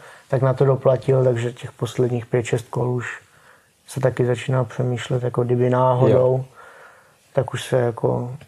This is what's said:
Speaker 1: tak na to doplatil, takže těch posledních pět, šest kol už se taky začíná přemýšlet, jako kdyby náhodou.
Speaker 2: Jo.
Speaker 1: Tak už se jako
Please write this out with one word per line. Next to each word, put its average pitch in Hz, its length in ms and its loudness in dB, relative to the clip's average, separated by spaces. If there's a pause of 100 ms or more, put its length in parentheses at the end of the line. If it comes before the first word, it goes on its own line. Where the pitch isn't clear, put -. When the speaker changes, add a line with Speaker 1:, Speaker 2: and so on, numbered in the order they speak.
(280)
Speaker 1:
tak 127 140 0
na 131 120 2
to 139 100 2
doplatil, 131 600 2
takže 120 280 0
těch - 200 -14
posledních 120 540 -4
pět, 120 180 0
šest 117 260 -4
kol 120 200 -2
už 123 300 -6 (680)
se - 140 -8
taky 127 260 2
začíná 127 380 -2
přemýšlet, 123 580 -4
jako 123 220 -2
kdyby 123 260 2
náhodou. 127 440 4
Speaker 2:
Jo. 127 300 2 (880)
Speaker 1:
Tak 131 200 -2
už 123 100 -8
se 135 140 -2
jako 123 560 -2 (140)